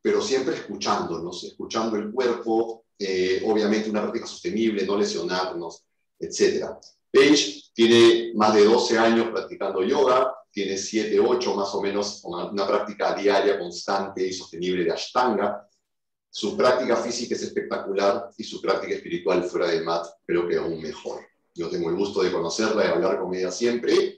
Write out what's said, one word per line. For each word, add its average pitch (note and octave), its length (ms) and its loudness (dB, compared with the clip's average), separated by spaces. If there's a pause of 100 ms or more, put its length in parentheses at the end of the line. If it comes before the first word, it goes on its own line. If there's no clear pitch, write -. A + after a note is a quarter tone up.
pero G2+ 200 2
siempre B2+ 340 -2
escuchándonos, F2 880 -6
escuchando A2+ 520 -4
el G#2 140 -6
cuerpo, A2+ 720 -2 (140)
eh, F#2+ 460 -2
obviamente G#2+ 440 2
una G#2+ 120 -2
práctica G#2+ 260 -6
sostenible, G2+ 580 -2
no G2+ 120 -2
lesionarnos, E2+ 880 -4 (360)
etcétera". - 580 -2 (340)
Paige - 520 6 (100)
tiene A#2 640 6
más G#2+ 180 4
de G#2 120 8
doce A#2 320 4
años A2+ 340 4
practicando G2 520 -4
yoga, B2+ 500 4 (180)
tiene G2 260 -4
siete, G2+ 420 0
ocho G#2+ 360 2
más G2 180 -2
o G2 80 -2
menos, G2+ 420 -4
una, F2+ 280 -8
una G2 160 -2
práctica F#2+ 480 -2
diaria, G2 420 2
constante F#2 720 -4
y F2+ 60 -4
sostenible F2+ 500 -4
de E2 80 0
Ashtanga. G#2 760 -2 (680)
Su G#2 220 -4
práctica B2 380 2
física A#2 400 -4
es - 80 -8
espectacular G2 920 -2
y G#2+ 80 -12
su - 160 -10
práctica F#2 360 -2
espiritual F2 480 -2
fuera F2 240 -2
del E2 160 -2
mat E2+ 200 -4 (220)
creo F2 220 -2
que D#2+ 100 -2
aún E2 240 -4
mejor. - 420 -12 (300)
Yo E2+ 160 -8
tengo E2+ 220 -4
el F2+ 40 0
gusto G2 280 -2
de F2 80 2
conocerla F#2+ 540 0
y - 20 2
hablar F#2 320 0
con F#2 160 -4
ella F#2 160 -4
siempre. A#2+ 680 0